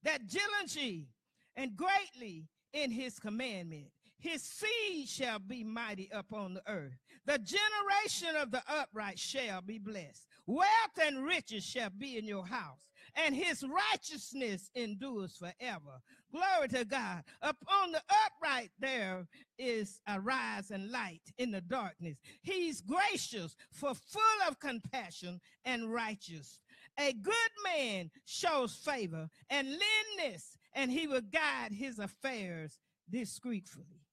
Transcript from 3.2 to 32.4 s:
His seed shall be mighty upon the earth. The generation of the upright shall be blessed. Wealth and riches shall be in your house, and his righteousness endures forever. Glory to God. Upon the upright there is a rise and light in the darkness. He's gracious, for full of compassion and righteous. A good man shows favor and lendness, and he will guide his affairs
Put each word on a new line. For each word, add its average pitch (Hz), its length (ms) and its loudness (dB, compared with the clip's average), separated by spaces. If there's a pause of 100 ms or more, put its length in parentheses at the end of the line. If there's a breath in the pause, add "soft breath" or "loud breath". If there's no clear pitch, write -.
His 330 240 -4
seed 415 680 -2
shall 226 320 -2
be 220 240 -8
mighty 220 480 -6
upon 202 420 -6
the 185 140 -8
earth. 143 280 -6 (300 loud breath)
The 285 120 4
generation 403 1000 2
of 247 120 -2
the 254 160 -2
upright 214 500 -4
shall 226 420 -2
be 208 180 -8
blessed. 196 500 -8 (180 soft breath)
Wealth 294 200 6 (380)
and 277 200 2
riches 285 400 0
shall 226 260 -2
be 233 280 -6
in 214 60 -4
your 196 220 -4
house, 180 420 -8 (280 loud breath)
and 302 180 4
his 320 300 0
righteousness 269 1120 0
endures 214 600 -4
forever. 170 640 -8 (320 loud breath)
Glory 339 360 4
to 247 160 0
God. 202 400 -2 (180 loud breath)
Upon 349 480 4
the 320 120 0 (220)
upright 262 540 0
there 196 480 0 (320 loud breath)
is 226 480 -2
a 202 140 0
rise 214 500 0
and 202 220 -6
light 196 300 -4 (160)
in 247 120 0
the 196 100 -2
darkness. 175 580 -4 (240 loud breath)
He's 349 380 -2
gracious, 247 760 0 (160 loud breath)
for 277 200 -2
full 427 560 4
of 285 120 -4
compassion 190 800 -6 (240 soft breath)
and 233 280 0
righteous. 208 680 -6 (360 loud breath)
A 285 160 4
good 233 220 2 (300)
man 240 460 0 (140 loud breath)
shows 294 500 2
favor 175 540 -2 (220 soft breath)
and 269 160 2
lendness, 381 920 0 (180 soft breath)
and 262 180 2
he 311 160 2
will 262 140 2
guide 254 500 0
his 226 260 -4
affairs 190 800 -4 (320)